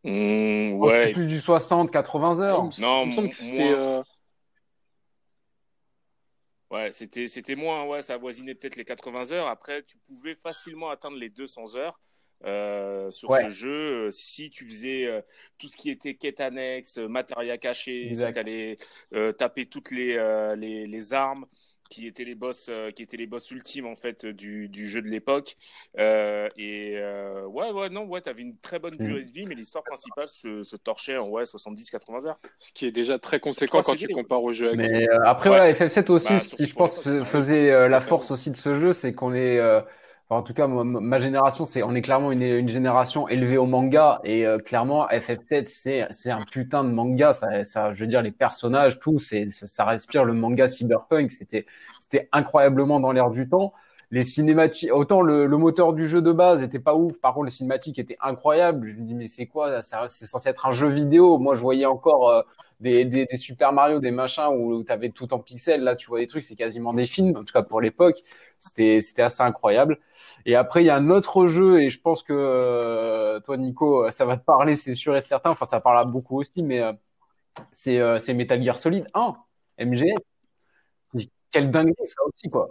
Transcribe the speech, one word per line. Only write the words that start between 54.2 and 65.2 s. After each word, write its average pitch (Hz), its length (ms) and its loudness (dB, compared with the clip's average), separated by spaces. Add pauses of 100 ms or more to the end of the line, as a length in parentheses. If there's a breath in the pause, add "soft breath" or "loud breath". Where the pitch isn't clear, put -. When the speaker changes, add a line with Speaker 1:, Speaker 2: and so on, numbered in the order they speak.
Speaker 2:
cinémati-, 156 680 2
autant 143 300 4
le, 147 260 4
le 143 120 2
moteur 165 340 4
du 160 160 -2
jeu 170 140 2
de 170 100 4
base 170 300 6
était 127 160 -6
pas 151 160 2
ouf, 165 260 0
par 127 140 2
contre, 147 120 -4
les 123 40 -6
cinématiques 131 480 -6
étaient 120 220 -10
incroyables. 147 680 0
Je 107 120 -14
me 113 60 -10
dis, « 113 140 -10
Mais 113 60 -12
c'est 123 200 -12
quoi, 139 360 -4
ça ? 113 260 -8
C'est - 180 -18
censé 127 220 -4
être - 180 -4
un 131 60 0
jeu 135 160 2
vidéo. » 147 520 6
Moi, 135 140 2
je 113 60 -2
voyais 131 260 2
encore, 131 440 4
euh, 117 120 6 (380 soft breath)
des, 123 240 4
des, 127 220 0
des 127 100 -10
Super 139 360 0
Mario, 147 280 4
des 127 100 -2
machins 131 400 -2
où, 117 240 0
où 117 80 -4
t'avais 117 280 -4
tout 127 240 -10